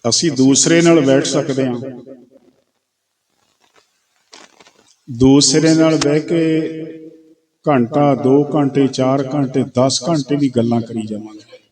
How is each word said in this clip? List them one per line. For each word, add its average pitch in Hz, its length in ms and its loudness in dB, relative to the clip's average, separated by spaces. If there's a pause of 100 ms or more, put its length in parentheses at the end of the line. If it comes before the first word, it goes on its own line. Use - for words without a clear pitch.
ਅਸੀਂ 156 240 -2
ਦੂਸਰੇ 135 500 2
ਨਾਲ 165 180 4
ਬੈਠ 135 240 2
ਸਕਦੇ 135 420 -4
ਹਾਂ, 123 80 -4 (3500)
ਦੂਸਰੇ 143 560 4
ਨਾਲ 160 300 2
ਬਹਿ 147 160 0
ਕੇ 160 500 -2 (1000)
ਘੰਟਾ, 143 460 2
ਦੋ 131 300 2
ਘੰਟੇ, 139 420 0
ਚਾਰ 131 480 -2
ਘੰਟੇ, 135 300 -2 (140)
ਦਸ 131 300 0
ਘੰਟੇ 147 280 -2
ਵੀ 143 120 -2
ਗੱਲਾਂ 117 320 -2
ਕਰੀ 113 260 -8
ਜਾਵਾਂਗੇ। 107 520 -16 (140)